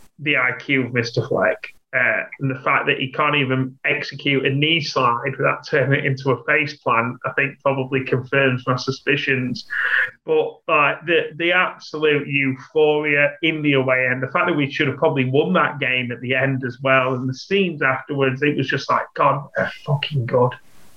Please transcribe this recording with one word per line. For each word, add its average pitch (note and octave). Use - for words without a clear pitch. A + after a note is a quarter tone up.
the D3
I B2
Q C3+
of A#2+
Mister A#2
Fleck. -
Uh, A#2
and C#3
the C3
fact C3+
that C#3
he C3
can't D3
even C3
execute D3
a C3+
knee D3+
slide B2+
without -
turning C#3
it -
into C3+
a D#3
face D3
plant, A#2+
I -
think C3+
probably C3+
confirms C3
my C3
suspicions. C3
But, D#3
like, D3
the, D#3
the E3
absolute D#3
euphoria D3
in D#3+
the D3
away C3
end, C3
the C3
fact F3
that D3+
we C#3
should -
have C3
probably C#3
won D3
that C#3+
game B2+
at A#2
the B2+
end C3
as A#2+
well, C3
and C3
the C3
scenes F3+
afterwards, C3+
it D3
was C3
just -
like, -
"God, C#3+
we're -
fucking C#3+
good. B2+